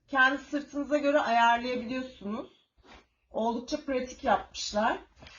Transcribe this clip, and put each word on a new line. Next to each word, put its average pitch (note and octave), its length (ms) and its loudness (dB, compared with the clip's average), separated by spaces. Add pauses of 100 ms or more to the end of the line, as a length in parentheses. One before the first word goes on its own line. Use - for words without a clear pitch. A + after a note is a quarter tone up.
kendi C4+ 300 4
sırtınıza C#4+ 600 -4
göre C#4+ 220 2
ayarlayabiliyorsunuz. A#3 1300 0 (840)
Oldukça A#3 540 -4
pratik B3+ 380 -6
yapmışlar. A3 760 0 (420)